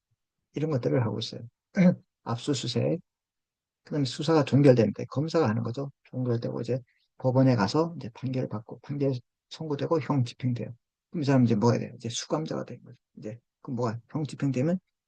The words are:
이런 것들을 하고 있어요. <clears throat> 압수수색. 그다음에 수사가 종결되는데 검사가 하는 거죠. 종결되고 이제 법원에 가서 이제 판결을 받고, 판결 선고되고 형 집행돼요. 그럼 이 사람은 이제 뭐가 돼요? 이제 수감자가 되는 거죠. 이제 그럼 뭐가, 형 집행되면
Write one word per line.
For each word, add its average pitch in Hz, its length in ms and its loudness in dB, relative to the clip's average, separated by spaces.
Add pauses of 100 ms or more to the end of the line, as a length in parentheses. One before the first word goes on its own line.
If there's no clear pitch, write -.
(560)
이런 156 160 -2
것들을 135 340 0
하고 113 140 -4
있어요. 117 220 -10 (320)
<clears throat> 175 320 4 (200)
압수수색. 131 760 -2 (880)
그다음에 147 200 -2
수사가 151 400 2
종결되는데 123 640 6
검사가 156 400 0
하는 113 140 0
거죠. 135 280 -6 (200)
종결되고 123 500 -4
이제 127 180 -2 (400)
법원에 131 360 4
가서 151 420 2
이제 104 180 -10
판결을 131 340 -4
받고, 110 340 -10
판결 143 300 -2 (360)
선고되고 147 520 -4
형 139 240 0
집행돼요. 123 440 -6 (420)
그럼 147 120 -4
이 - 20 -4
사람은 131 220 6
이제 110 80 2
뭐가 117 240 4
돼요? 107 180 -10
이제 113 120 -8
수감자가 - 560 -6
되는 - 180 -16
거죠. 123 140 -20 (200)
이제 107 220 -12 (220)
그럼 127 160 -8
뭐가, 117 220 -4 (120)
형 151 140 -4
집행되면 143 540 -2 (280)